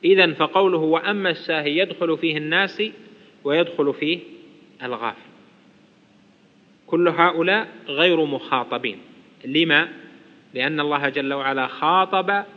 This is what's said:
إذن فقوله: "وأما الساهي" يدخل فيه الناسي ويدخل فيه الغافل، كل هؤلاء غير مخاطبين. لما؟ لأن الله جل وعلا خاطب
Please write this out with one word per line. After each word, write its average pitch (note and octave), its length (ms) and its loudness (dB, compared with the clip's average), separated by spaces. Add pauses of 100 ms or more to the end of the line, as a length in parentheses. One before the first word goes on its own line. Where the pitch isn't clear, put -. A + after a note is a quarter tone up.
إذن F3+ 300 6
فقوله: F#3 440 2
"وأما E3+ 520 0
الساهي" D#3 480 -2
يدخل E3+ 400 0
فيه D#3 200 -2
الناسي F#3+ 560 -2 (500)
ويدخل D3 500 0
فيه D#3 260 -2 (640)
الغافل، A#2 380 -8 (1700)
كل F3 200 2
هؤلاء E3+ 600 2 (200)
غير D#3+ 380 2
مخاطبين. B2 720 -4 (480)
لما؟ D#3 440 2 (640)
لأن C#3+ 260 -2
الله C#3+ 300 0
جل C#3 240 -4
وعلا C3+ 340 -2
خاطب F#3+ 760 0 (120)